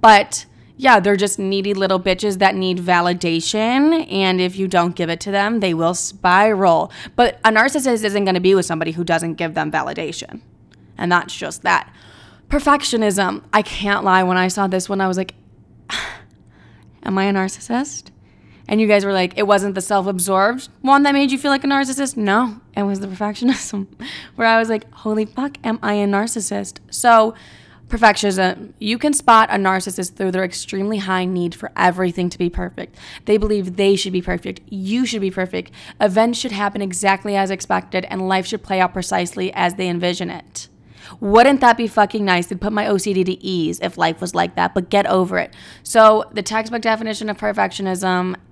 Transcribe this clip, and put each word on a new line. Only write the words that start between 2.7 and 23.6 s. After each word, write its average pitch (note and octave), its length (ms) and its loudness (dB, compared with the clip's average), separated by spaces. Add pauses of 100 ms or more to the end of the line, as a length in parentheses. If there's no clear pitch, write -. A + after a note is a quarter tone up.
validation. F3+ 1400 0
And F#3 300 2
if F#3 140 -2
you F#3+ 120 -2
don't F3 260 2
give E3+ 140 -4
it E3+ 120 -4
to G3+ 100 -10
them, G3+ 300 -2
they F#3+ 120 0
will E3 220 0
spiral. F#3 1000 2 (240)
But A#3+ 260 2
a A3 60 4
narcissist A#3+ 560 2
isn't G3+ 220 0
gonna F#3 140 2
be F#3+ 140 6
with F3+ 120 2
somebody E3 260 -4
who E3+ 120 -4
doesn't E3 320 -2
give E3 180 -6
them D3+ 180 -4
validation. D#3 720 -8 (560)
And F3 120 -2
that's F3 240 0
just - 280 -10
that. - 280 0 (600)
Perfectionism. G#3+ 920 0 (120)
I G#3 80 4
can't G3+ 420 -4
lie. F#3 180 4
When F3+ 140 2
I F#3 120 2
saw G3 180 -2
this F#3 200 -2
one, G3 140 -4
I F#3+ 80 0
was F3+ 80 -2
like, F#3 180 -6 (540)
<sighs> - 1120 -16
"Am F#3+ 140 -2
I F#3+ 80 0
a G3+ 80 0
narcissist?" A#3 800 -6 (580)
And G#3 120 2
you A3 60 2
guys G3+ 180 4
were G3 80 -2
like, F3+ 240 0
"It G#3 120 0
wasn't G3+ 260 2
the F#3+ 60 -6
self-absorbed G3 880 0 (120)
one C#4 220 4
that C#4+ 100 2
made C#4 200 2
you C4+ 60 -2
feel C#4+ 120 -2
like C#4 140 0
a - 20 0
narcissist?" C4+ 500 -2
No, G#3+ 440 0 (160)
it G3+ 80 -2
was G3 160 -2
the G3 80 -10
perfectionism G#3 800 -4 (240)